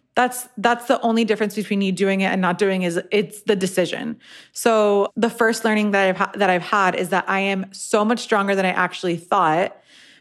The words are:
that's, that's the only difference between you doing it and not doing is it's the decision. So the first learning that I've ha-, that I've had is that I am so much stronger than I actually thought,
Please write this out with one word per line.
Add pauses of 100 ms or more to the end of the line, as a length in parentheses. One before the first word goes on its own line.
(140)
that's,
that's
the
only
difference
between
you
doing
it
and
not
doing
is (100)
it's
the
decision. (340)
So
the
first
learning
that
I've
ha-,
that
I've
had
is
that
I
am
so
much
stronger
than
I
actually
thought, (440)